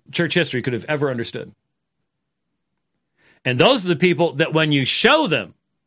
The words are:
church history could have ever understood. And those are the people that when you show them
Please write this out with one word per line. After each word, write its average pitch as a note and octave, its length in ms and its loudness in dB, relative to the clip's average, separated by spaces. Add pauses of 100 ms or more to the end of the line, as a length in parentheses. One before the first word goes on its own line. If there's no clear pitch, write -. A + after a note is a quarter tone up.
(100)
church E3+ 240 -2
history - 260 -2
could B2+ 120 -6
have A2+ 140 -6
ever C#3+ 220 -4
understood. A#2 460 -10 (1900)
And B2 160 2
those G#3+ 240 4
are F3+ 40 -4
the E3+ 80 0
people E3+ 380 2
that D3+ 180 -2
when D#3 200 2
you C#3 120 2
show C#4+ 440 2
them A#2 260 -4 (320)